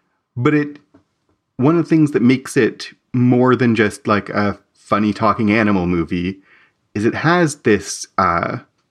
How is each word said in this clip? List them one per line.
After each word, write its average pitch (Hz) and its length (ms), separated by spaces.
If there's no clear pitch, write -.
but 135 180
it, 147 260
one 156 200
of 160 60
the - 60
things 156 220
that 131 100
makes 127 360
it - 320
more 123 420
than 120 200
just, 104 320
like, 104 220
a 101 300
funny 107 400
talking 107 380
animal 104 340
movie 87 560
is 107 120
it 113 100
has 170 460
this, - 460
uh, 92 420